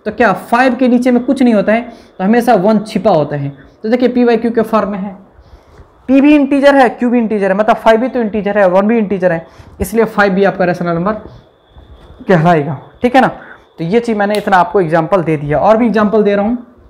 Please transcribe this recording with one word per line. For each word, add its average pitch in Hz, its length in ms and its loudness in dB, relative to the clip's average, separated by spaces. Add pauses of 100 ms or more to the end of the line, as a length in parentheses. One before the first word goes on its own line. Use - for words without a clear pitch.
तो 208 60 -6
क्या 214 200 0
फ़ाइव 247 420 0
के 262 140 0
नीचे 247 220 2
में 240 140 2
कुछ 262 180 0
नहीं 240 120 4
होता 196 180 0
है? 233 80 0 (380)
तो 185 60 -4
हमेशा 233 320 2
वन 208 240 2
छिपा 208 300 -2
होता 147 260 0
है। 143 120 -6 (340)
तो 220 60 -6
देखिए, 247 200 0
P 247 180 0
by 233 120 2
Q 233 160 -4
के 226 80 0
form 214 280 -2
में 202 80 -8
है, 190 180 -10 (920)
P 269 120 4
भी 294 140 4
integer 277 420 2
है, 254 220 2
Q 247 120 -2
भी 247 80 0
integer 208 320 -2
है, 190 60 0
मतलब 214 200 0
फ़ाइव 226 240 2
भी 254 80 -2
तो 254 120 -4
integer 208 380 -4
है, 196 100 2
वन 196 200 2
भी 233 100 2
integer 185 340 -2
है, 165 140 -6 (340)
इसलिए 220 260 0
फ़ाइव 208 260 0
भी 196 120 0
आपका 190 200 0
rational 175 300 -2
number 180 180 -4 (1160)
कहलाएगा, 160 520 2 (220)
ठीक 247 120 0
है 262 60 6
ना। 202 80 2 (500)
तो 165 60 -8
ये 202 160 0
चीज़ 233 180 -4
मैंने 202 160 -2
इतना 202 220 0
आपको 180 240 2
example 165 420 0
दे 156 140 -2
दिया, 147 220 -2
और 208 180 2
भी 240 100 0
example 214 360 0
दे 202 140 0
रहा 202 80 -2
हूँ। 240 140 -2 (320)